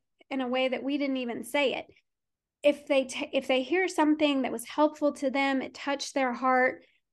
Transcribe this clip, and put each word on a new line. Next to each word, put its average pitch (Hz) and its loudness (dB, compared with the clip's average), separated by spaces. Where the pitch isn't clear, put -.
in 269 -4
a 254 -4
way 254 0
that 240 -4
we 277 -2
didn't 269 -2
even 240 -6
say 285 0
it, - -8
if 285 2
they 269 2
ta-, 262 -8
if 269 -2
they 262 2
hear 349 0
something 302 2
that - -2
was - -8
helpful 302 2
to 277 -4
them, 262 0
it - -12
touched - -6
their 262 0
heart, 254 2